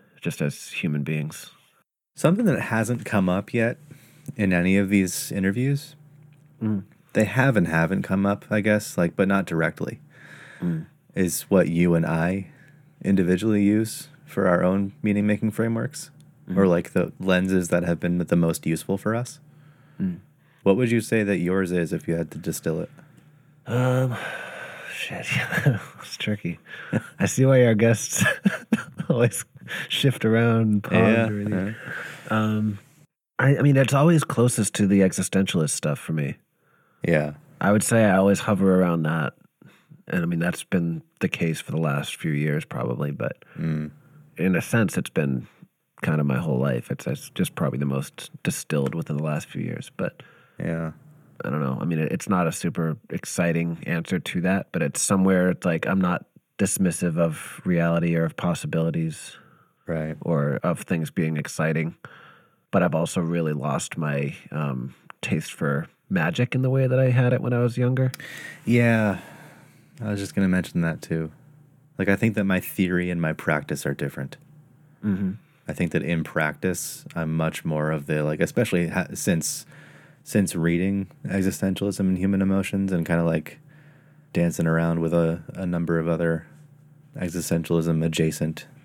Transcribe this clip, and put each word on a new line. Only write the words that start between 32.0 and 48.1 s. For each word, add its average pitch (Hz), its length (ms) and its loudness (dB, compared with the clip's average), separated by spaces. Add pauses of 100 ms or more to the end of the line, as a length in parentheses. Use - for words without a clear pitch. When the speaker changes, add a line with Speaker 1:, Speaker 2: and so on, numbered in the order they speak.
Speaker 1:
Um, 107 500 0 (600)
I, 135 180 6
I 92 40 0
mean, 139 160 6
it's 131 160 4
always 151 320 6
closest 117 500 2
to 101 120 2
the 98 120 6
existentialist 92 720 2
stuff 73 280 -2
for - 140 -8
me. 73 240 -2 (720)
Speaker 2:
Yeah. 76 260 2 (280)
Speaker 1:
I 101 100 2
would 107 120 4
say 113 200 4
I 95 140 4
always 98 240 4
hover 95 400 4
around 85 220 2
that. 78 300 -2 (760)
And 87 160 -2
I - 20 -2
mean, 85 140 -2
that's 85 260 -2
been 85 360 -2 (200)
the - 80 0
case 80 320 -2
for - 100 -12
the 80 80 -2
last 71 380 -2
few 80 140 -4
years 76 340 -2
probably, 65 460 -4
but - 260 -6 (200)
Speaker 2:
Mm. 78 340 -4 (460)
Speaker 1:
in 92 200 2
a - 40 0
sense, 107 360 0
it's - 120 -4
been 69 380 -2 (540)
kind 78 180 0
of 73 80 2
my 64 100 0
whole 64 220 0
life. 65 320 -2
It's, - 160 -8
it's - 220 -6
just - 260 -4
probably 67 240 -2
the 71 60 -2
most - 440 -6 (140)